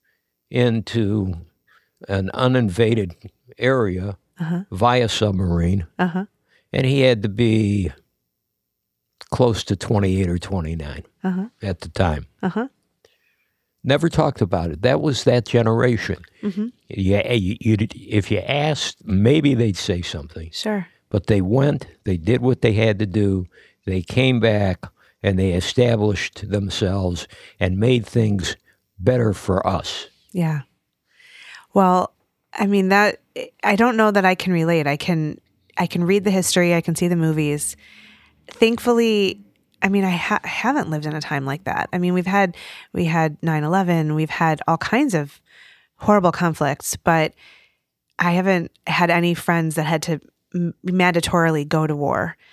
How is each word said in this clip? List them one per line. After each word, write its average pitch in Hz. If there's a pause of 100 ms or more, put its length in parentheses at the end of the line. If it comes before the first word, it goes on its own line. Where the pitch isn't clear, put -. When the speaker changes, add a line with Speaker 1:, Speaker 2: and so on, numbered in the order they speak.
(500)
Speaker 1:
into 110 (760)
an 95
uninvaded 113 (440)
area 101 (240)
Speaker 2:
Uh-huh. 170
Speaker 1:
via 117
submarine. 92 (120)
Speaker 2:
Uh-huh. 180 (480)
Speaker 1:
And 135
he 139
had 120
to 107
be 101 (1400)
close 120
to 101
twenty-eight 95
or 87
twenty-nine 80 (200)
Speaker 2:
Uh-huh. 190 (140)
Speaker 1:
at 95
the -
time. 78 (160)
Speaker 2:
Uh-huh. 214 (1160)
Speaker 1:
Never 151
talked 151
about 85
it. 76
That 131
was 139
that 123
generation. 117 (200)
Speaker 2:
Mm-hmm. 208 (220)
Speaker 1:
Yeah, 98
you, 104
you, 110 (320)
if 104
you 101
asked, 143
maybe 135
they'd 113
say 87
something. 80
Speaker 2:
Sure. 208 (220)
Speaker 1:
But 101
they 104
went, 135 (180)
they 92
did 110
what 123
they 113
had 110
to 107
do, 95 (380)
they 92
came 127
back, 104 (360)
and 98
they 95
established 107
themselves 95 (320)
and 92
made 120
things 104 (420)
better 113
for 95
us. - (240)
Speaker 2:
Yeah. 156 (1120)
Well, 180 (400)
I 208
mean, 196
that, 202 (440)
I 208
don't 233
know 214
that 196
I 185
can 185
relate. 165
I 143
can, 156 (360)
I 175
can 175
read 196
the 208
history, 175
I 170
can 165
see 175
the 175
movies. 151 (720)
Thankfully, 226 (400)
I 196
mean, 196
I 185
ha-, 175
haven't 254
lived 151
in 151
a 156
time 139
like 139
that. -
I 185
mean, 180
we've 180
had, 190 (360)
we 180
had 160
nine 156
eleven, 165
we've 156
had 160
all 160
kinds 262
of 147 (560)
horrible 196
conflicts, 156
but 160 (840)
I 175
haven't 185 (160)
had 170
any 170
friends 165
that 156
had 156
to 160 (340)
m-, 170 (120)
mandatorily 170
go 156
to 151
war. 147 (160)